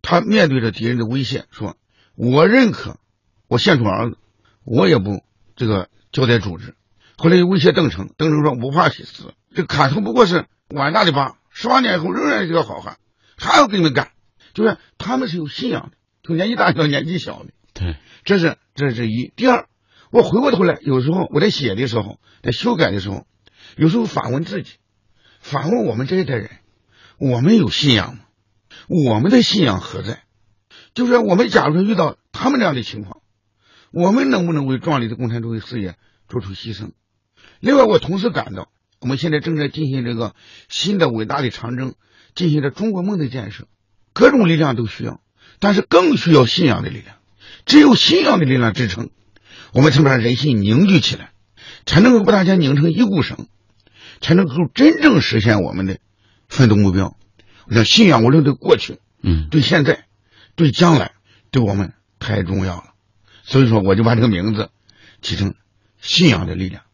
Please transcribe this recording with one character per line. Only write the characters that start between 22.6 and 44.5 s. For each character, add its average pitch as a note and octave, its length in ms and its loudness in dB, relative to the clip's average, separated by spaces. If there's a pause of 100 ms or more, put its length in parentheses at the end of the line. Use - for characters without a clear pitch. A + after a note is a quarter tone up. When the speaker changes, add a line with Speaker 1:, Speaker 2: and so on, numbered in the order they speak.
Speaker 1:
改 D3+ 160 0
的 G2+ 80 -4
时 F#2+ 100 -8
候， - 160 -10 (520)
有 D#3 120 2
时 F#3+ 80 0
候 A3 80 -2
反 - 260 -4
问 C#3 120 -4
自 G#2 180 -8
己， - 120 -18 (680)
反 C#3+ 320 -6
问 A#3 140 0
我 A2+ 80 -2
们 B2 140 -6
这 F#3 100 -4
一 F#3 60 0
代 C3+ 120 -4
人： G2+ 140 -8 (680)
我 B2 240 -2
们 G3+ 160 4
有 D3 120 2
信 C#3+ 240 2
仰 G2 220 -2
吗？ - 60 -20 (680)
我 C3 320 0
们 E3 100 0
的 B3 120 6
信 G#3 220 0
仰 G2 180 0
何 - 200 -12
在？ G2+ 220 -12 (680)
就 B3 120 -2
是 B3 120 2
我 G#3 180 2
们 A#3+ 140 2
假 C#3 180 0
如 D3+ 60 0
说 F3 100 2
遇 G#3+ 120 0
到 D#3+ 200 -2 (160)
他 A3 180 -4
们 C#4 120 0
这 G#3+ 40 0
样 D#3 100 -2
的 A#2+ 80 -8
情 G#2 180 -12
况， F#2+ 160 -18 (720)
我 F3 200 0
们 C4+ 180 0
能 G3+ 160 0
不 E3+ 80 -2
能 C#3+ 140 -2
为 C3 100 -2
壮 C#3+ 240 -2
丽 A2+ 80 -4
的 A#2 60 -8
共 B2 140 -6
产 A#2 120 -6
主 A#2 140 -8
义 A2 40 -8
事 A#2 220 -12
业 F#2 140 -10 (340)
做 B2+ 100 -8
出 F#2+ 140 -12
牺 A2+ 200 -14
牲？ G2+ 180 -14 (680)
另 C4+ 160 0
外， C4+ 80 6
我 G#3+ 160 2
同 F3 200 -6
时 G#3+ 100 -4
感 D3 240 -8
到， F#2+ 160 -14 (320)
我 - 60 -8
们 C3+ 100 -4
现 D#3+ 140 -6
在 D3+ 100 -2
正 D#3+ 160 -6
在 D3+ 100 -4
进 D3 220 -6
行 C3 160 -6
这 A#2+ 100 -6
个 A2+ 180 -8 (360)
新 G3+ 280 -4
的 D#3+ 120 0
伟 A2 160 -6
大 C#3 160 -6
的 B2+ 80 -4
长 A#2 260 -10
征， B2+ 200 -10 (400)
进 F3 160 0
行 D3 100 0
着 C#3 80 -4
中 G3+ 220 -4
国 F3+ 120 -4
梦 G3+ 140 -4
的 D3+ 100 -4
建 A#2 240 -10
设， - 160 -20 (460)
各 - 160 6
种 B3+ 180 4
力 E3 80 2